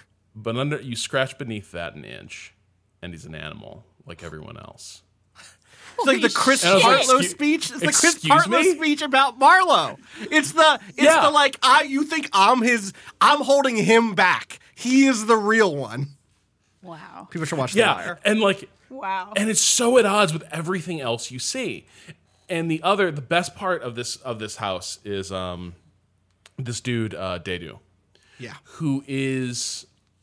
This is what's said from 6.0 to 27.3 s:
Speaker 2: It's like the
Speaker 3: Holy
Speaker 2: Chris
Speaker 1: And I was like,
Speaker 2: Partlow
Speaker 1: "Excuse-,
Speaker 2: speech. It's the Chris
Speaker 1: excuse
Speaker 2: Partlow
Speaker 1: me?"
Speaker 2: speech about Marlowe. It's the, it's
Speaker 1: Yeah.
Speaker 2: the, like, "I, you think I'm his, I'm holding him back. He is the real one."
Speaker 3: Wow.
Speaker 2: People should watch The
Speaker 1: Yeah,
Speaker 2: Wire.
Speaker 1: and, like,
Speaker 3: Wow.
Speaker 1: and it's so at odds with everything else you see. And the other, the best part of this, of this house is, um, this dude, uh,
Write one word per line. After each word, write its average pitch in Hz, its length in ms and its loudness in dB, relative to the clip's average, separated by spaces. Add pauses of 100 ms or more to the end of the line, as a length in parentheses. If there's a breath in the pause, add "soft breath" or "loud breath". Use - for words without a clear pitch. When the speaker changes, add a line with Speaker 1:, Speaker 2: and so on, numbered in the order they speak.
Speaker 2:
It's 466 60 -4
like 269 140 4
the 233 80 2
Speaker 3:
Holy - 60 -4
Speaker 2:
Chris 269 280 2
Speaker 1:
And 262 100 4
I - 40 6
was 190 80 6
like, 240 160 6
Speaker 2:
Partlow 262 200 4
Speaker 1:
"Excuse-, - 100 0
Speaker 2:
speech. 302 400 -2
It's 262 100 -12
the - 60 0
Chris 311 280 2
Speaker 1:
excuse - 180 -2
Speaker 2:
Partlow 294 300 4
Speaker 1:
me?" 359 140 4
Speaker 2:
speech 294 260 -2
about 269 360 2
Marlowe. 285 580 4 (340 loud breath)
It's 302 220 0
the, 311 260 6 (120)
it's 269 120 -4
Speaker 1:
Yeah. 302 200 6
Speaker 2:
the, 285 80 4
like, 285 300 2
"I, 262 220 6
you 285 220 -2
think 311 280 -4
I'm 254 300 4
his, 220 300 0 (280 loud breath)
I'm 285 200 4
holding 269 360 2
him 220 380 4
back. 175 460 0 (160 soft breath)
He 262 300 4
is 220 200 0
the 226 100 6
real 214 380 2
one." 135 340 -8 (720)
Speaker 3:
Wow. 175 500 -20
Speaker 2:
People 160 140 -6
should - 120 -4
watch - 140 -2
The 202 80 2
Speaker 1:
Yeah, 196 160 2
Speaker 2:
Wire. 123 280 -10
Speaker 1:
and, 214 160 2
like, 196 300 -2 (180)
Speaker 3:
Wow. 196 480 -10
Speaker 1:
and 208 140 -2
it's 214 100 0
so 247 380 2
at 214 80 6
odds 196 260 2
with 160 200 -8
everything 165 480 -6
else 120 320 -6
you 127 80 -12
see. 202 460 -8 (640 loud breath)
And 165 220 -4
the 160 140 -2
other, 196 260 2
the 147 100 -8
best 165 360 -2
part 180 260 -4
of 123 140 -10
this, 120 200 -8
of 123 220 -10
this 104 180 -10
house 95 480 -8
is, 98 280 -8
um, 90 420 -10 (800)
this 120 240 -10
dude, 113 340 -6
uh, 90 260 -8